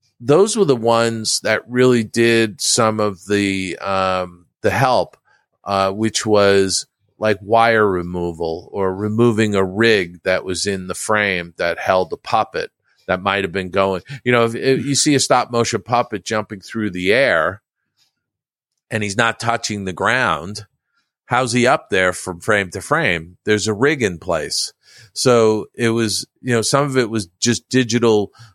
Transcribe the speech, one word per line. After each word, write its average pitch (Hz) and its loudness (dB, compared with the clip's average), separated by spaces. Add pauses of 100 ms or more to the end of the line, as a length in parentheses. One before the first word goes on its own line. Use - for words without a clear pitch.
(220)
Those 175 4
were 214 4
the 139 2
ones 113 0
that 107 0
really 123 4
did 113 0
some 110 0
of 101 -4
the, 98 -2
um, 92 -4 (160)
the 107 0
help, 107 0 (480)
uh, 98 0
which 107 -2
was, 101 4 (340)
like, 107 0
wire 113 4
removal 87 -4
or 95 -2
removing 107 2
a 98 2
rig 95 0
that 92 0
was 90 -6
in 95 -6
the 90 -8
frame 98 -2
that 85 -4
held 92 0
a - -8
puppet - -4 (360)
that 92 -2
might 98 0
have 90 -4
been 92 -6
going, 95 0 (200)
you 123 0
know, 117 4
if, 117 -2
if 127 0
you 139 -2
see 147 2
a 131 4
stop 123 0
motion 117 0
puppet 117 -2
jumping 107 -6
through 107 -6
the 90 0
air 101 2 (1300)
and 107 -4
he's 101 -6
not 117 0
touching 110 -4
the 92 -6
ground, 101 -2 (600)
how's 123 0
he 120 2
up 143 0
there 92 2
from 87 -10
frame 101 0
to 98 -8
frame? 92 -2
There's 120 0
a 110 0
rig 131 0
in 90 -2
place. 80 -6 (400)
So 113 2
it 117 -2
was, 113 -2 (140)
you 123 -4
know, 113 0
some 143 0
of 131 -2
it 117 0
was 107 -4 (120)
just - -2
digital 117 2 (240)